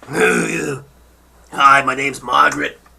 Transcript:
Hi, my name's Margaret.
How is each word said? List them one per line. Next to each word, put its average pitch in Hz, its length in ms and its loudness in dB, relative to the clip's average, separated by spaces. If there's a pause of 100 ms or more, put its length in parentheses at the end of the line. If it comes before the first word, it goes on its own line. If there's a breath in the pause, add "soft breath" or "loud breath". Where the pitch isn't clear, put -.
Hi, 143 1800 -2
my 131 100 -2
name's 131 280 -6
Margaret. 143 580 -2 (180)